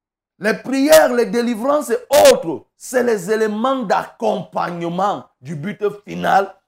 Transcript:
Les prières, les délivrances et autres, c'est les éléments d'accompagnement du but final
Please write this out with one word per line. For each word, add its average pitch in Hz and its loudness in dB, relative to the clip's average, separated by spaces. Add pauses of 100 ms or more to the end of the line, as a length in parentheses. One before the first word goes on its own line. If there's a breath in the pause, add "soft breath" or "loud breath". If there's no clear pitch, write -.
(380)
Les 208 -2
prières, 277 4
les 240 2
délivrances 240 -2
et 240 -2 (340)
autres, 165 -2 (120)
c'est 247 -2
les 214 -2
éléments 220 0
d'accompagnement 175 -4 (160)
du 143 -12
but 175 -8 (220)
final 180 0 (120)